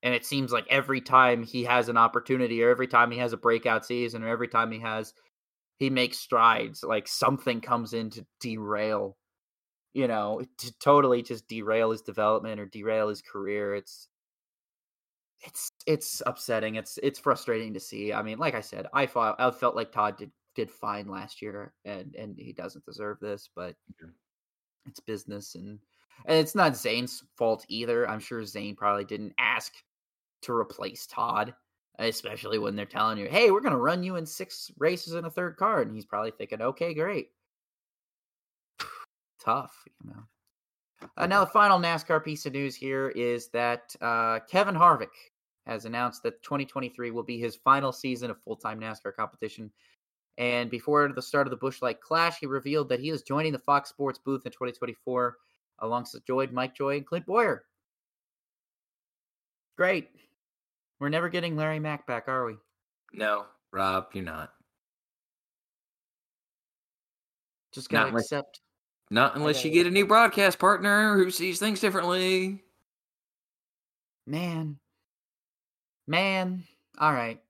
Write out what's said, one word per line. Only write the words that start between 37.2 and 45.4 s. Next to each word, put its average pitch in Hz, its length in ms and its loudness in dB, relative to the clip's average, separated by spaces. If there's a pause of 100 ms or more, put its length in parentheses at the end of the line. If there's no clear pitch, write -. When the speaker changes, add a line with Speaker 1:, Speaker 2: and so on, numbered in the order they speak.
Speaker 1:
<sighs> - 600 -16
Tough, 135 440 -4 (200)
you 107 80 -16
know. 113 120 -18 (960)
Uh, - 80 0
now, 196 160 6
Speaker 2:
Okay. 190 80 4
Speaker 1:
the - 40 -16
final 208 260 8
nascar 165 440 0
piece 151 220 -8
of 139 80 -6
news 139 220 -4
here 135 340 -4
is 120 400 -2
that, 120 520 -2
uh, 113 400 0
Kevin 196 340 0
Harvick 160 400 6 (520)